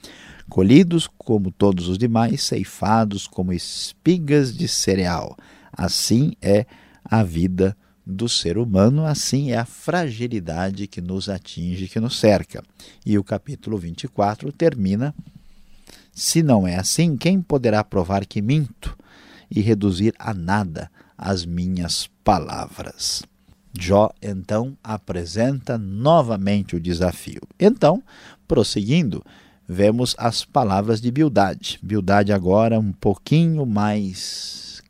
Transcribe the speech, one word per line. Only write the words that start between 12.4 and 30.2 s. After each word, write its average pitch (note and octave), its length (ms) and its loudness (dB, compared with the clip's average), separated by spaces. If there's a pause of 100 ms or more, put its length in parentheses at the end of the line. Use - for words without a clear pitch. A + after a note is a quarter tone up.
E G#2+ 120 2
o G2 60 0
capítulo A2 540 -8
vinte E2+ 260 -10
e B2+ 60 -10
quatro G#2+ 420 -2
termina, B2+ 640 -2 (960)
"Se - 300 0
não A2 240 4
é F2 80 -2
assim, D3+ 400 0
quem F3+ 260 0
poderá A#2+ 440 0
provar G2 400 -2
que - 160 -6
minto C3 560 -4 (560)
e A2 60 0
reduzir G2+ 580 2
a - 160 -8
nada F#2 560 -4 (280)
as F#2 280 -4
minhas F2 640 -4 (140)
palavras?" - 1000 -4 (560)
Jó, G2 320 4 (120)
então, G#2+ 600 -4
apresenta A2 960 -4
novamente G#2 960 0
o F2 60 -2
desafio. F2 600 -4 (180)
Então, G3 420 4 (460)
prosseguindo, A2+ 760 0 (460)
vemos A2 500 2
as A#2 280 -2